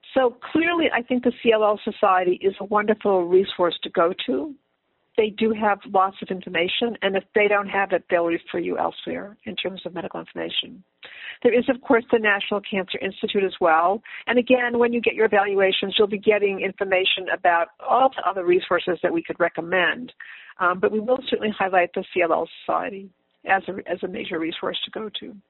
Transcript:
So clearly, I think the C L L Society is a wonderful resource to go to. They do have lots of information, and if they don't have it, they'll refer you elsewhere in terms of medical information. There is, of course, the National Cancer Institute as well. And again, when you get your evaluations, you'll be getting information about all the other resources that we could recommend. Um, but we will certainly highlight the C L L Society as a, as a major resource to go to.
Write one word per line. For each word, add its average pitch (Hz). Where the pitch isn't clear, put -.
So 254
clearly, 330
I 233
think 247
the 240
C 233
L 214
L 208
Society 185
is 196
a 196
wonderful 208
resource 180
to -
go 175
to. 277
They 214
do 220
have 208
lots 190
of -
information, 185
and 196
if 185
they 208
don't 202
have 196
it, 175
they'll 170
refer 170
you 175
elsewhere 170
in 196
terms 185
of 175
medical 170
information. 170
There 240
is, 247
of 247
course, 226
the 226
National 202
Cancer 196
Institute 202
as 185
well. 175
And 233
again, 240
when 233
you 240
get 226
your 220
evaluations, 196
you'll 214
be 202
getting 202
information 190
about 170
all 262
the -
other 190
resources 180
that 170
we 170
could -
recommend. 170
Um, 180
but 202
we 214
will 254
certainly 214
highlight 185
the 190
C 175
L 165
L 165
Society 190
as 190
a, 190
as 185
a 185
major 185
resource 170
to -
go 214
to. 214